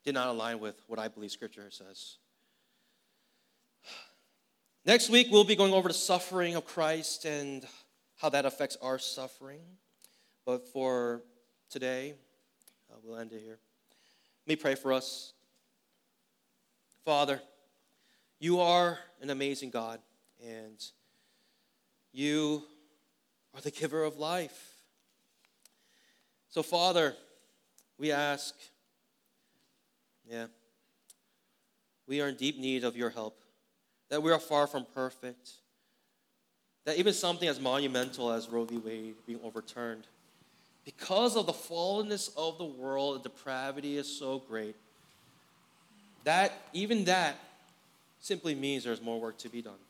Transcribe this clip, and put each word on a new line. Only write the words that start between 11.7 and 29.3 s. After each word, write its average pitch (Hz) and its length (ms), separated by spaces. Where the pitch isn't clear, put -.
uh, 113 140
we'll 113 160
end 113 140
it 107 100
here. 110 160
Let 156 60
me 151 40
pray 139 200
for 135 160
us. - 400
Father, 143 380
you 175 220
are 175 380
an 139 100
amazing 135 400
God, 113 280
and 110 400
you 147 500
are 143 60
the 147 100
giver 156 340
of 151 140
life. 170 560
So, 160 140
Father, 170 540
we 147 140
ask, 143 420